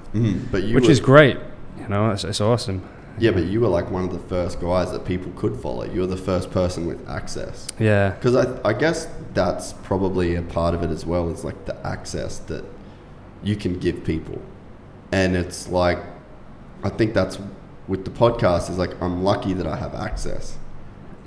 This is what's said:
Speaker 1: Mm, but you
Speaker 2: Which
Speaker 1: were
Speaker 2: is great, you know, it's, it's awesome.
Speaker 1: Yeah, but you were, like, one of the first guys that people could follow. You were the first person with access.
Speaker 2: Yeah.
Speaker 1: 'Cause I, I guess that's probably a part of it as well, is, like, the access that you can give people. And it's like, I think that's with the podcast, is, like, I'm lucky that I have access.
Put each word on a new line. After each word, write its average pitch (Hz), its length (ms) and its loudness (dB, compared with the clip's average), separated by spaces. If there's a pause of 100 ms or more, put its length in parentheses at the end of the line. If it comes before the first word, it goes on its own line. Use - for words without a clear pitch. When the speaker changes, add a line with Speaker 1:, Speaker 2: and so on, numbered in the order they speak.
(140)
Speaker 1:
Mm, 107 380 2
but 98 100 2
you 113 140 4
Speaker 2:
Which 131 100 6
Speaker 1:
were 160 60 10
Speaker 2:
is 123 80 8
great, 131 360 10 (420)
you - 100 -10
know, 104 240 2
it's, 98 120 -2
it's 95 160 -2
awesome. 104 420 2 (360)
Speaker 1:
Yeah, 113 140 6
but 90 140 2
you 101 140 2
were, 117 80 4
like, 87 220 2
one 92 140 -2
of 87 80 -2
the 87 80 -4
first 90 400 -2
guys 87 320 0
that - 120 -6
people 90 320 -4
could - 200 -2
follow. 62 280 -6
You 90 180 -2
were 92 40 0
the 92 100 -2
first 90 360 0
person 87 340 0
with - 240 -8
access. - 560 -8 (120)
Speaker 2:
Yeah. 101 340 4 (100)
Speaker 1:
'Cause 123 140 6
I, 127 100 4 (180)
I - 100 2
guess 156 340 0 (260)
that's - 380 0 (100)
probably 90 540 0
a 85 60 -2
part 85 320 0
of 85 100 -2
it 82 60 0
as 80 140 -6
well, 85 260 -2
is, 78 140 -8
like, - 220 -8
the - 100 -6 (100)
access - 600 -8
that - 180 -8 (800)
you 101 140 0
can 90 220 -2
give 87 260 -2
people. 80 340 -4 (720)
And 92 240 4
it's - 320 -4
like, 90 300 2 (840)
I 101 60 0
think 107 220 2
that's - 260 0 (500)
with 95 160 -2
the - 60 -6
podcast, 95 600 4
is, 92 80 -6
like, 90 240 -2
I'm 90 200 -2
lucky 101 300 0
that 90 140 -2
I 76 100 -4
have - 180 -6
access. - 640 -4 (720)